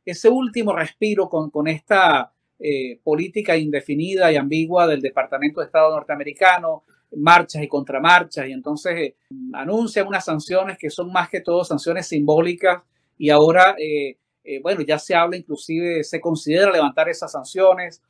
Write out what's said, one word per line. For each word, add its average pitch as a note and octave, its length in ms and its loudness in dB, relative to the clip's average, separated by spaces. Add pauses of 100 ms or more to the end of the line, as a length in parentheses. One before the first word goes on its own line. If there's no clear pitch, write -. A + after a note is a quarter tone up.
ese F3+ 240 0
último A#3+ 440 0
respiro G3 560 -2
con, D#3 220 -4
con D3+ 160 -4
esta, D#3+ 680 2 (280)
eh, C3 420 -6
política F3 540 -2
indefinida D#3 760 0
y D3+ 60 4
ambigua D#3+ 500 0
del D3 160 0
Departamento C#3 580 -4
de D3 60 -6
Estado D#3 240 4
norteamericano, D#3 960 0 (320)
marchas D#3 480 4
y - 40 -8
contramarchas, C#3+ 800 2
y C3+ 40 -12
entonces, D3 440 -6
eh, E3 200 -6 (380)
anuncian G3+ 520 -4
unas G3 180 -6
sanciones F3+ 540 -4
que D#3 100 -8
son F3 240 -10
más F3 160 0
que F3+ 120 -6
todo F3 240 -2
sanciones E3+ 420 -4
simbólicas, E3+ 720 0 (380)
y D3 120 0
ahora, E3 460 6
eh, D3 420 -6 (260)
eh, C#3 180 -10
bueno, F3 200 -2
ya D3+ 180 -2
se F3+ 160 -2
habla F3 200 0
inclusive, E3 680 -6
se D#3+ 160 -8
considera E3 500 2
levantar D#3 380 2
esas E3 240 -8
sanciones. F3 760 0